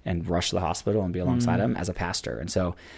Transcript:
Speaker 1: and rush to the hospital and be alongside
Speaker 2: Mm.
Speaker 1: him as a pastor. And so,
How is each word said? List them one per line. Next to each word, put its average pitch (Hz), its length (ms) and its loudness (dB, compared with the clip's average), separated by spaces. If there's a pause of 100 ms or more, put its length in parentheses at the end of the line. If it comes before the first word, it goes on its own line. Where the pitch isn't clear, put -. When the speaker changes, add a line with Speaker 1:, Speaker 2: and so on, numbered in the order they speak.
Speaker 1:
and 85 240 -2
rush 87 220 2
to 92 60 -2
the 90 40 2
hospital 95 440 0
and 87 80 -2
be 90 80 -2
alongside 120 400 2
Speaker 2:
Mm. 107 40 4
Speaker 1:
him 123 120 2
as - 120 -2
a 87 60 -2
pastor. 87 440 -2
And 80 120 -6
so, 90 240 2 (240)